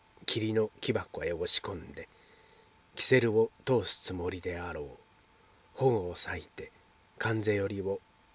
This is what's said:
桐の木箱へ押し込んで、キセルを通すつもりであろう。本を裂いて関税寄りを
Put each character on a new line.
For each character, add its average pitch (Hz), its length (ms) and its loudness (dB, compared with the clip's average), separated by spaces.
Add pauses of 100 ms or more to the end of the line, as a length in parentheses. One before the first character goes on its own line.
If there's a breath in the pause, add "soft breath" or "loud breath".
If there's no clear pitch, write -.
(240)
桐 110 280 0
の 107 180 4 (100)
木 - 120 0
箱 95 320 -4
へ 85 80 0
押 85 140 -2
し - 140 0
込 101 140 -8
ん 80 180 -12
で、 - 160 -14 (880 soft breath)
キ - 80 -6
セ 131 160 6
ル 117 120 2
を 113 180 4 (140)
通 120 200 2
す - 180 -6
つ - 120 -6
も 90 160 -2
り 95 100 -8
で 87 180 -6
あ 87 140 -8
ろ 78 100 -8
う。 71 40 -8 (880)
本 113 340 2
を 87 40 -6
裂 92 260 -4
い - 40 -8
て - 300 -16 (460)
関 110 240 0
税 104 140 4
寄 98 120 0
り 98 140 -4
を 98 180 -2 (340)